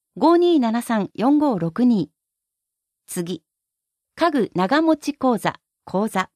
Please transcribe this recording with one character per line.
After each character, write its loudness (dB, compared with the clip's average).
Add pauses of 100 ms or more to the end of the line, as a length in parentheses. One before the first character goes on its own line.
(160)
五 4
二 4
七 0
三 -2
四 2
五 0
六 -2
二。 2 (960)
次。 -8 (720)
家 0
具 -2
長 0
持 2
ち -8
講 0
座、 -6 (260)
講 -4
座。 -4